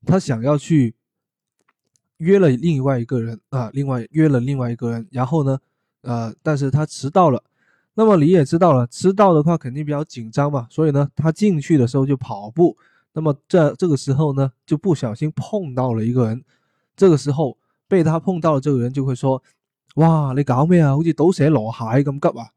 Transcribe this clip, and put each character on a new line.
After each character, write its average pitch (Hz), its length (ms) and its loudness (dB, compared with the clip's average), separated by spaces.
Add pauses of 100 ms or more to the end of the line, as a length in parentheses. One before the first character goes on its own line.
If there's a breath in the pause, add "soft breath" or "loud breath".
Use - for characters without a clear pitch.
他 175 140 2
想 117 240 -4
要 143 160 0
去 135 380 0 (1200)
約 190 240 2
了 170 100 6
另 139 320 0
外 135 160 0
一 117 60 -4
個 123 160 -4
人 113 200 -8 (100)
啊， 123 220 -6
另 139 140 -4
外， 123 240 -6
約 156 180 2
了 131 120 2
另 135 180 -4
外 120 140 -4
一 117 40 -6
個 117 140 -6
人， 117 220 -8
然 131 120 -2
後 151 200 -2
呢， 135 160 -2 (420)
呃， 117 400 -8
但 151 160 -2
是 135 120 -2
他 151 140 0
遲 - 240 -10
到 170 220 4
了。 - 140 -2 (500)
那 220 100 0
麼 208 120 4
你 147 100 4
也 170 180 4
知 165 140 -2
道 170 140 4
了， 123 160 2
遲 - 240 0
到 196 200 4
的 156 80 4
話 165 160 0
肯 127 160 -8
定 147 140 -8
比 147 40 -8
較 147 120 -4
緊 120 260 -14
張 143 220 -2
嘛， 127 180 -6
所 156 200 0
以 - 20 2
呢， 139 240 0
他 151 160 0
進 180 300 0
去 156 180 2
的 123 80 4
時 123 100 -4
候 135 80 2
就 139 120 -2
跑 104 340 -12
步。 - 260 2 (360)
那 160 100 -8
麼 147 140 -2 (100)
這， 160 300 2
這 185 120 -2
個 147 80 2
時 135 160 -4
候 143 220 0
呢， 135 180 -2 (140)
就 156 100 -2
不 165 200 -2
小 110 180 -8
心 151 220 -6
碰 143 400 -8
到 127 180 -2
了 110 100 -2
一 120 80 -2
個 123 140 2
人。 117 180 -6 (520)
這 190 140 4
個 151 60 4
時 143 140 -4
候 139 260 -4 (300)
被 185 160 2
他 160 160 0
碰 180 220 -4
到 160 160 0
的 131 40 -2
這 143 120 -2
個 127 80 0
人 123 120 -4
就 139 120 -4
會 135 100 -4
說： 131 260 -2 (540)
「哇， 151 420 2
你 143 60 0
搞 135 240 0
咩 175 140 4
啊？ 147 160 4
好 151 80 -2
似 165 80 0
倒 151 140 2
瀉 185 220 2
籮 117 240 0
蟹 123 300 -2
咁 143 300 -2
急 220 80 -8
啊！」 110 160 -16